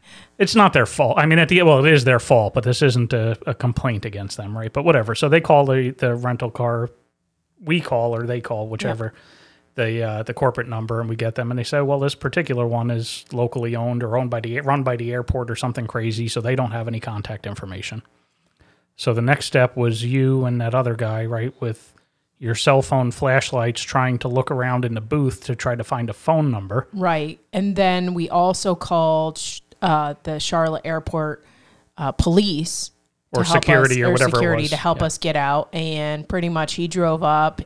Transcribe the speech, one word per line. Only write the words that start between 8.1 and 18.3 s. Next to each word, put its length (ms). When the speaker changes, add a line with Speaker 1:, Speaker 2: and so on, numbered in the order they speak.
Speaker 1:
or 120
they 120
call, 260
Speaker 2:
Yep. 60
Speaker 1:
whichever, 420
the, 300
uh, 200
the 120
corporate 320
number, 340
and 80
we 60
get 180
them, 160
and 80
they 60
say, 180
"Well, 180
this 140
particular 540
one 240
is 400
locally 440
owned 280
or 120
owned 140
by 100
the, 200
run 240
by 120
the 160
airport 380
or 60
something 320
crazy, 400
so 120
they 160
don't 160
have 160
any 120
contact 480
information." 560